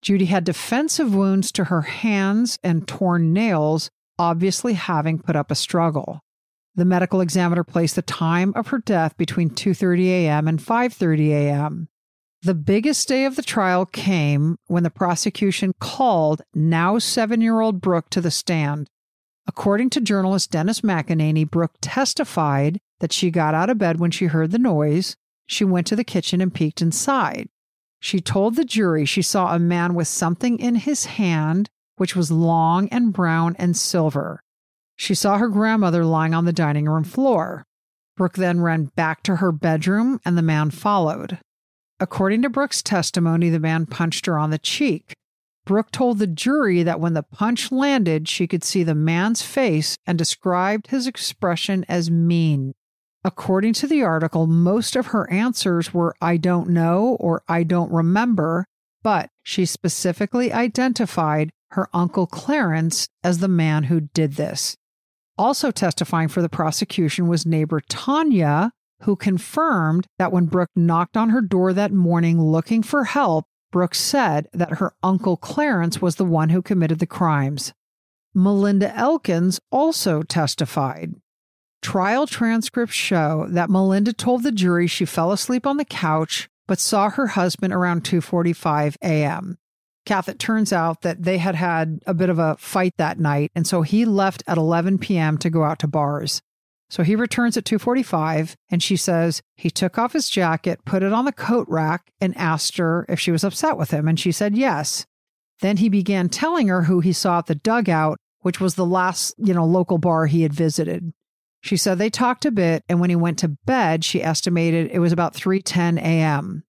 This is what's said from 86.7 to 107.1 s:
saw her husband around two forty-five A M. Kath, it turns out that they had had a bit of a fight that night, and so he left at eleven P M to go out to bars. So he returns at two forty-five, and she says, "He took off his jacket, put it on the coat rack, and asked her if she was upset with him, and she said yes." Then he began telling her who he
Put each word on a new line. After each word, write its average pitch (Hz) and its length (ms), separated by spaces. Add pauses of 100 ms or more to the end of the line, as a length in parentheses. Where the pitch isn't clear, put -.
saw 208 300
her 269 160
husband 185 480
around 175 300
two 170 180
forty-five 165 800
A 156 220
M. 175 340 (480)
Kath, 190 220
it - 100
turns 220 340
out 165 300
that 175 220
they 185 140
had 175 180
had 160 500
a 190 80
bit 180 160
of 165 80
a 160 200
fight 185 380
that 156 220
night, 147 360
and 165 120
so 175 160
he 214 240
left 196 400
at 175 100
eleven 170 400
P 185 220
M 156 200
to 170 120
go 160 140
out 151 160
to 151 80
bars. 147 520 (500)
So - 120
he 196 140
returns 240 400
at 226 80
two 220 140
forty-five, 160 760 (140)
and 170 120
she 190 140
says, 165 460 (140)
"He - 120
took 180 300
off 240 140
his 302 180
jacket, 170 540
put 190 180
it 196 100
on 240 140
the 285 60
coat 226 360
rack, 160 520
and 180 160
asked 160 420
her 170 300
if 170 120
she 175 120
was 165 120
upset 262 320
with 156 140
him, 151 180
and 160 120
she 180 120
said 208 240
yes." 208 480 (560)
Then 196 180
he 220 100
began 190 400
telling 311 400
her 180 160
who 175 160
he 175 120